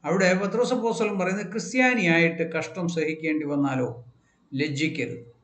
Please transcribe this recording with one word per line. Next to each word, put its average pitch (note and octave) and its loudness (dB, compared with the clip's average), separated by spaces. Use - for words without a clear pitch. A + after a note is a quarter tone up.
അവിടെ F3+ 4
പത്രോസ് A3 0
അപ്പോസ്തലൻ A3 0
പറയുന്നത്, F#3+ -2
"ക്രിസ്ത്യാനിയായിട്ട് F3+ 2
കഷ്ടം E3+ -4
സഹിക്കേണ്ടി D#3 -2
വന്നാലോ C3+ 0
ലജ്ജിക്കരുത് C#3+ -2